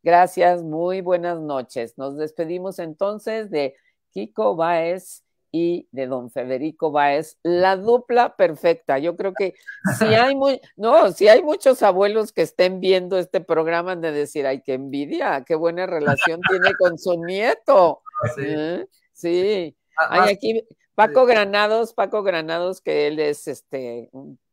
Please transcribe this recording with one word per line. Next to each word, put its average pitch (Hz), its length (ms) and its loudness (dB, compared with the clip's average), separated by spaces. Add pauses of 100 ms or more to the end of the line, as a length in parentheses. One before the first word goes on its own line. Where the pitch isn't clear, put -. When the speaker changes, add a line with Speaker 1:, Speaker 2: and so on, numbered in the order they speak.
Speaker 1:
Gracias, 175 600 4
muy 170 380 -4
buenas 175 380 -4
noches. 131 580 -8
Nos 139 200 -10
despedimos 170 640 -8
entonces 208 720 -8
de 143 240 -4 (340)
Kiko 208 460 -4
Báez 170 680 -4 (280)
y 170 400 -4
de 131 160 -8
don 123 240 -8
Federico 135 600 -4
Báez, 147 520 0
la 180 340 2
dupla 233 580 0
perfecta. 165 600 0
Yo 170 180 -4
creo 190 180 -6
que 190 200 -4 (460)
si 220 60 2
Speaker 2:
<laughs> 226 260 4
Speaker 1:
hay 277 40 0
mu-, 269 240 0 (160)
no, 233 360 4
si - 180 2
hay 247 140 8
muchos 262 400 2
abuelos 208 500 2
que - 80 -2
estén 185 400 0
viendo 185 380 2
este 180 220 -4
programa, 170 500 -2
han 175 100 -8
de 160 100 -4
decir, 147 360 -4
"Ay, 135 160 -4
qué 135 100 -6
envidia, 143 720 -4
qué - 100 -4
buena 170 300 -2
relación 160 640 -2
tiene 185 300 2
con 175 180 2
su 170 260 -4
nieto". 190 760 2 (340)
Speaker 3:
Sí. 139 80 -10
Speaker 1:
¿Eh? 240 440 -6 (260)
Sí. 180 640 -2 (200)
Speaker 3:
Ah, 160 120 2
Speaker 1:
Ay, 170 120 2
Speaker 3:
más 190 100 4
Speaker 1:
aquí, 220 360 -4 (400)
Paco 254 180 4
Granados, 214 680 2
Paco 208 300 -2
Granados, 175 580 -2
que 151 260 0
él 151 120 -4
es, 147 280 -4
este, 120 640 -12
un 139 280 -20 (140)